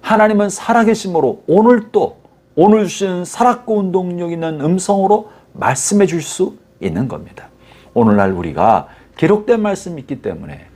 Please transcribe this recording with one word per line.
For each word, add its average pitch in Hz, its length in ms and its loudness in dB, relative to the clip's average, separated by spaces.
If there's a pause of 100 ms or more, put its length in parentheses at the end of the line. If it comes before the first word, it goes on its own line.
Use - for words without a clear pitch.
하나님은 214 420 2
살아계심으로 196 960 0
오늘 220 440 4
또 - 260 -2 (380)
오늘 208 300 4
주시는 180 400 -4
살았고 233 520 -2
운동력 180 540 -4
있는 165 300 -6
음성으로 196 680 0 (200)
말씀해 196 540 0
줄 165 160 -4
수 - 340 -4 (240)
있는 95 280 -4
겁니다. - 420 -14 (440)
오늘날 104 380 4
우리가 87 560 0 (300)
기록된 208 440 0
말씀이 180 400 -6
있기 131 200 -12
때문에 98 540 -12